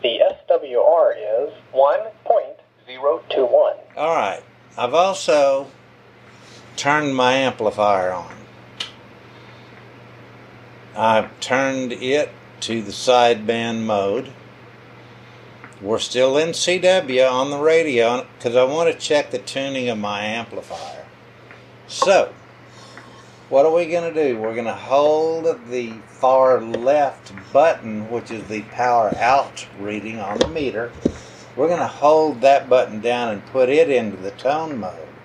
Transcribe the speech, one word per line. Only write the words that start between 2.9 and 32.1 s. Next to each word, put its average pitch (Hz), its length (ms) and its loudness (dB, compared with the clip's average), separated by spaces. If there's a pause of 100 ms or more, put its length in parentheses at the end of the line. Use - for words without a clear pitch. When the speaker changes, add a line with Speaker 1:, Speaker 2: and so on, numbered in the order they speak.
Speaker 1:
two - 160 0
one. - 300 4 (200)
Speaker 2:
All 160 200 -2
right. 98 260 -4 (340)
I've 123 180 -4
also 151 760 2 (1040)
turned 147 400 0
my 127 200 2
amplifier 104 760 0
on. 90 240 -10 (2500)
I've 110 420 0
turned 131 540 -2
it 127 380 -2 (320)
to 113 200 -6
the 101 80 -10
sideband 117 920 2
mode. 104 500 -2 (1500)
We're 107 200 -4
still 131 360 0
in 160 160 0
C 180 280 -2
W 170 420 2
on 131 280 2
the 143 80 -6
radio 139 680 2 (140)
'cause 120 160 -2
I 127 80 6
wanna 156 300 0
check 147 360 -2
the - 80 -6
tuning 135 500 -6
of 113 100 -4
my 101 240 -6
amplifier. - 840 -10 (800)
So, - 440 2 (1160)
what 135 160 4
are 160 80 4
we 170 140 2
gonna 170 260 -2
do? 147 240 0
We're 110 200 -6
gonna 117 180 -6
hold 151 960 0
the 120 220 -6 (140)
far 131 540 4
left 120 720 -2 (200)
button, 113 580 2
which 117 220 -8
is 101 160 -12
the 104 140 -6
power 120 540 0
out 117 500 0 (120)
reading 104 400 -8
on 101 200 -8
the 139 100 0
meter. 120 420 -6 (640)
We're 139 140 0
gonna 165 180 -2
hold 147 540 2